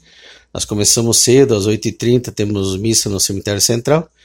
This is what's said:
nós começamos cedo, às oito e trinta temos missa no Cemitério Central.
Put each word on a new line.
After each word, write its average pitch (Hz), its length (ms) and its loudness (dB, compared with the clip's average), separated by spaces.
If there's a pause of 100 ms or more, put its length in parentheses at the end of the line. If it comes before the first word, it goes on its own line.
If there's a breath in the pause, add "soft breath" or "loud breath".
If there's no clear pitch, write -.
(520 soft breath)
nós - 120 -8
começamos 107 540 0
cedo, 120 380 4
às 98 100 -2
oito 110 220 -2
e - 20 -2
trinta 120 400 0
temos 98 480 -4
missa 113 300 -2
no 98 100 -4
Cemitério 98 420 -4
Central. 135 480 0 (160 soft breath)